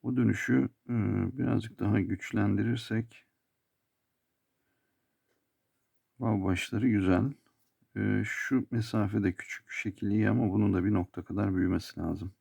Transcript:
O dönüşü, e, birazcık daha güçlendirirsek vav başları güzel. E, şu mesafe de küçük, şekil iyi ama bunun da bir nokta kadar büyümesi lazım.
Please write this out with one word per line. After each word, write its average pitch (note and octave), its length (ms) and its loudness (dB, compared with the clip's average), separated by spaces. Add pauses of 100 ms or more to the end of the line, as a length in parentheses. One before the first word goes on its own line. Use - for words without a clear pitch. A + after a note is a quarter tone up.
O B2 120 -4
dönüşü, B2 540 2 (200)
e, A#2+ 40 -2 (440)
birazcık A2 420 -2
daha G2+ 200 2
güçlendirirsek G#2+ 1300 -2 (3000)
vav A2 240 0
başları F#2+ 440 0
güzel. G2+ 460 4 (640)
E, G#2 300 0
şu - 460 -2
mesafe G#2+ 520 0
de F#2 120 2
küçük, - 360 -14
şekil - 360 -6
iyi G#2 220 2
ama A2 220 2
bunun G#2 220 2
da F2+ 120 2
bir G#2 80 2
nokta F#2 300 -2
kadar G2 320 -2
büyümesi F#2 440 0
lazım. E2 420 -6